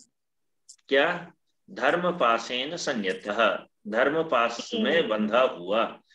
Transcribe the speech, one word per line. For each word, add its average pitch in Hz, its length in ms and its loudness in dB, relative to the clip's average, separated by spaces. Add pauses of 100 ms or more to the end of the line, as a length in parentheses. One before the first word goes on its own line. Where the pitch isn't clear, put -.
(880)
क्या? 156 460 0 (380)
धर्म 165 460 0
पासेन 127 600 0
संयतः, 104 880 -2 (220)
धर्म 139 360 2
पास 120 500 -2
में 165 340 0
बंधा 107 340 2
हुआ। 104 600 -2 (140)